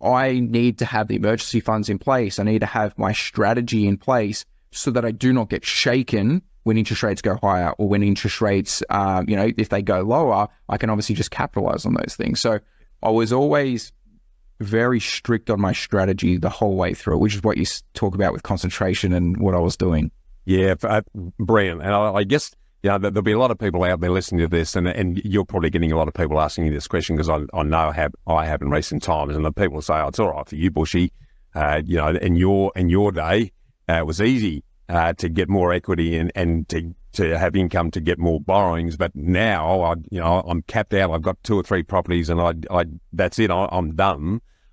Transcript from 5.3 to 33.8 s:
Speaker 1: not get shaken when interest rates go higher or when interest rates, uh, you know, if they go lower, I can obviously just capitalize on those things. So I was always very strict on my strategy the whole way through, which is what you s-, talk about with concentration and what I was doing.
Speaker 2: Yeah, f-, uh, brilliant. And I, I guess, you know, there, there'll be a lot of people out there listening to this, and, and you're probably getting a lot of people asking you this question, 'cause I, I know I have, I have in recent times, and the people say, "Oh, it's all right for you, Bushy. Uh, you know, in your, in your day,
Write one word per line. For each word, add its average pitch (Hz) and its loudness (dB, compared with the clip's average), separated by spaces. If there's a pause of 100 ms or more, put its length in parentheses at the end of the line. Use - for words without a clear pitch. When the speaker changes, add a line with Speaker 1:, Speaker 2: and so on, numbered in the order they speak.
Speaker 1:
not 123 2
get - -4
shaken 123 0 (220)
when 110 2
interest 107 0
rates 101 -2
go 95 0
higher 92 0
or 104 0
when 101 2
interest 98 0
rates, 101 0
uh, 95 0
you 107 0
know, 104 2
if 110 0
they 98 0
go 95 0
lower, 110 2 (220)
I 104 -2
can 110 -2
obviously 104 0
just - -2
capitalize - -2
on - 0
those 50 -4
things. - -2
So 110 0 (420)
I - 0
was 113 2
always 139 0 (680)
very 113 2
strict - -2
on 107 2
my 95 2
strategy 92 0
the 87 -2
whole 101 0
way 92 0
through, - 0
which 104 2
is 101 -6
what 110 2
you - 0
s-, - -6 (120)
talk 98 -2
about 92 0
with - -10
concentration 92 -2
and 90 2
what 92 2
I 87 2
was 85 0
doing. 80 0 (320)
Speaker 2:
Yeah, 95 2
f-, - -2
uh, 110 2 (380)
brilliant. 95 2
And 90 -2
I, 104 2
I 101 2
guess, 139 -2 (300)
you 98 2
know, 98 2
there, 98 -2
there'll 98 0
be 104 2
a 107 2
lot 127 4
of 107 -4
people 90 0
out 90 0
there 90 0
listening 90 0
to 80 0
this, 82 0
and, 90 0
and 90 -2
you're 98 0
probably 82 -2
getting 82 0
a 80 0
lot 78 0
of - -6
people 76 0
asking 76 -2
you 78 0
this 71 -6
question, 85 -2
'cause 78 0
I, 76 0 (140)
I 82 -2
know 76 0
I 78 0
have, 73 -2 (140)
I 80 2
have 76 -4
in 69 -2
recent 76 -2
times, 73 -2
and 78 0
the 78 -2
people 78 -2
say, 78 -2
"Oh, 78 0
it's 95 -4
all 98 0
right 73 -8
for - -12
you, 85 2
Bushy. 80 0 (420)
Uh, 76 0
you 85 -2
know, 76 0
in 87 2
your, 95 2
in 90 0
your 98 2
day, 90 0 (340)